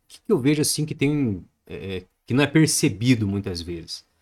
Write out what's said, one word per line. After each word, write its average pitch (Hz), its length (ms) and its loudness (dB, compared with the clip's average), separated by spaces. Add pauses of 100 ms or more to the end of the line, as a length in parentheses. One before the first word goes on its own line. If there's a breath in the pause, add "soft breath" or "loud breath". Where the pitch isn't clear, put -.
que - 180 -20
que - 80 -2
eu 180 60 4
vejo 147 240 2
assim 147 240 -2
que - 80 -6
tem... 139 500 0 (220)
é, 92 380 -8 (200)
que - 80 -6
não 135 120 4
é - 20 4
percebido 127 800 2
muitas 98 340 -4
vezes? 82 460 -12 (140)